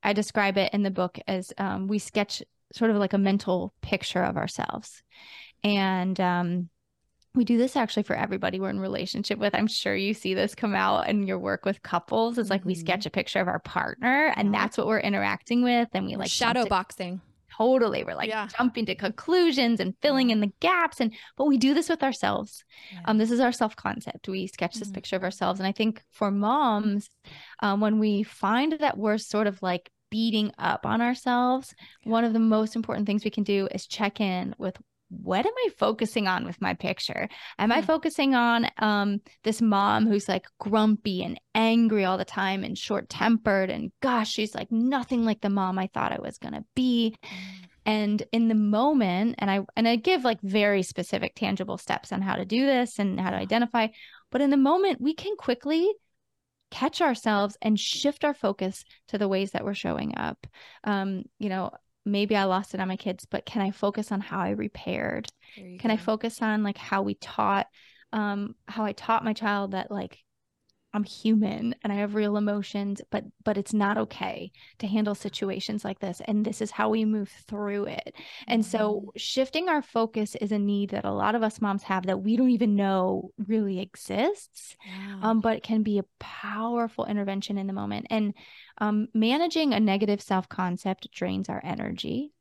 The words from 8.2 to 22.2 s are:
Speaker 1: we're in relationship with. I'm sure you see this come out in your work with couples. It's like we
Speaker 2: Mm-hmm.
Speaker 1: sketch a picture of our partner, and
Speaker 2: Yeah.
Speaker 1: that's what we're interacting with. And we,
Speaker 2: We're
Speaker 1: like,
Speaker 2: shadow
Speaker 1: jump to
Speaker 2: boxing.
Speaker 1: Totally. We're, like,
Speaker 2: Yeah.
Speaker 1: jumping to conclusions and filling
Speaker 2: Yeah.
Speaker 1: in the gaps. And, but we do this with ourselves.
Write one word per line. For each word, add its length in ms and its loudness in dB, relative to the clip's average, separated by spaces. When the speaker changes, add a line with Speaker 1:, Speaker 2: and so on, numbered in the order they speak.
Speaker 1:
we're 120 -4
in 80 -4
relationship 580 -4
with. 160 0
I'm 140 2
sure 280 -2
you 200 0
see 180 -4
this 220 0
come 180 -2
out 360 2
in 180 0
your 100 -2
work 260 -4
with 200 -2
couples. 560 -2
It's 100 -2
like 160 0
we 80 0
Speaker 2:
Mm-hmm. 60 -6
Speaker 1:
sketch 260 -2
a 60 -6
picture 280 -2
of 80 0
our 120 -2
partner, 760 0
and 160 2
Speaker 2:
Yeah. 80 2
Speaker 1:
that's 180 0
what 100 0
we're 120 2
interacting 640 0
with. 320 4
And 120 -2
we, 80 -6
Speaker 2:
We're 60 -6
Speaker 1:
like, 120 -4
Speaker 2:
shadow 300 2
Speaker 1:
jump 60 2
to 20 -4
Speaker 2:
boxing. 520 -4
Speaker 1:
Totally. 480 4
We're, 120 -6
like, 140 -4
Speaker 2:
Yeah. 180 -4
Speaker 1:
jumping 300 0
to 80 -2
conclusions 840 2
and 220 0
filling 280 4
Speaker 2:
Yeah. 40 4
Speaker 1:
in 80 4
the 180 0
gaps. 400 2
And, 140 2
but 80 2
we 120 6
do 180 6
this 120 2
with 140 0
ourselves. 640 -2